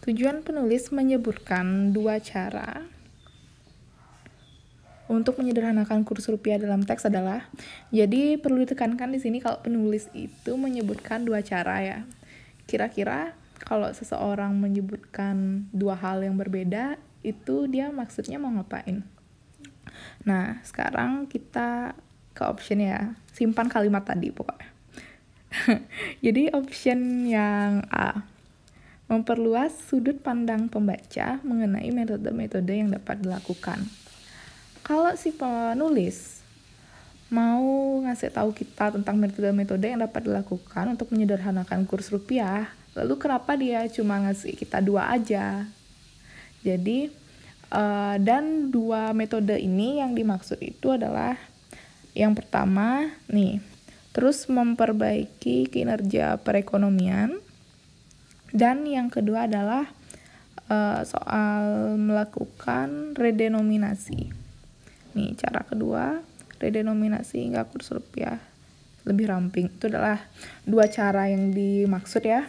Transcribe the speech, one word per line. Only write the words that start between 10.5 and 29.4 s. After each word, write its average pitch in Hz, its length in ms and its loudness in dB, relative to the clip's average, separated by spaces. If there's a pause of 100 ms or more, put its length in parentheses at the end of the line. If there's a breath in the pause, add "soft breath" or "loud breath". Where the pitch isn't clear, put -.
menyebutkan 233 640 -4
dua 214 240 0
cara 180 320 -2
ya. 196 200 -4 (680 loud breath)
Kira-kira 254 720 -4 (240)
kalau 214 320 0
seseorang 202 640 -2
menyebutkan 196 1120 -2
dua 196 240 0
hal 190 240 -4
yang 190 160 -2
berbeda, 190 640 -2 (240)
itu 262 480 -2
dia 269 240 0
maksudnya 240 400 -8
mau 285 160 -4
ngapain? 190 560 -4 (1200 loud breath)
Nah, 190 400 0
sekarang 269 640 -2
kita 240 640 -4 (400)
ke - 80 -2
option - 400 0
ya. 208 320 -2 (160)
Simpan 233 400 0
kalimat 202 320 2
tadi - 320 -4
pokoknya. - 320 -10 (800 loud breath)
<laughs> - 320 2 (480 loud breath)
Jadi 269 240 4
option 247 720 0
yang 208 640 2
A, - 400 -2 (800 soft breath)
memperluas 226 640 2 (160)